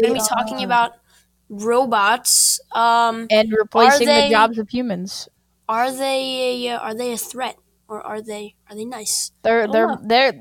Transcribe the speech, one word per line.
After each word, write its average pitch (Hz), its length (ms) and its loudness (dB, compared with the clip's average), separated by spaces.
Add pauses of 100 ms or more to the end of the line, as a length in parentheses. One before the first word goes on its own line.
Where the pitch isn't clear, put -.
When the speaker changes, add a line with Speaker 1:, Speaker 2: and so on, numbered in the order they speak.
Speaker 1:
gonna 262 60 2
be 240 60 -2
Speaker 2:
A - 20 -2
I. 226 200 0
Speaker 1:
talking 262 220 -6
about 240 280 0 (560)
robots. 226 1120 0 (120)
Um, 233 580 2
Speaker 2:
And 220 220 2
Speaker 1:
are 220 80 2
Speaker 2:
replacing 240 460 4
Speaker 1:
they 285 220 4
Speaker 2:
the - 20 2
jobs 226 280 4
of 214 100 -6
humans. 202 600 -6 (400)
Speaker 1:
are 240 240 0
they 262 720 -2
a, 240 80 -4
uh, - 60 -6
are 220 140 -8
they 240 180 -6
a 226 60 -6
threat? - 380 -8 (320)
Or 214 160 -12
are 214 160 -10
they, 208 360 -14 (120)
are 208 60 -20
they 214 100 -10
nice? 233 460 -8 (120)
Speaker 2:
They're, 226 200 2
Speaker 1:
I 208 40 -2
don't 208 60 -4
Speaker 2:
they're, 220 140 2
Speaker 1:
know. 285 160 -4
Speaker 2:
they're, 233 380 2